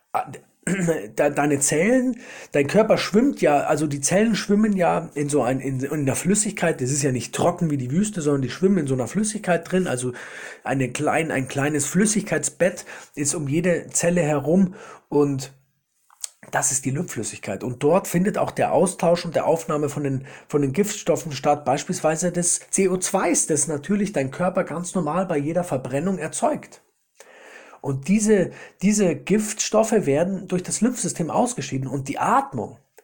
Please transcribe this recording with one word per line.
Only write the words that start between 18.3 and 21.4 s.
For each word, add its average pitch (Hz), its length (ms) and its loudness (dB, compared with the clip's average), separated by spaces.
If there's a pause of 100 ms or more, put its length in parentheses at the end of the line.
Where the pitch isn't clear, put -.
auch 139 140 -2
der 139 200 0
Austausch 175 540 2
und 160 100 -8
der 120 100 2
Aufnahme 151 440 0
von 147 140 -4
den, 135 220 -2 (220)
von 147 140 0
den 139 100 0
Giftstoffen 170 600 -2
statt, 147 320 0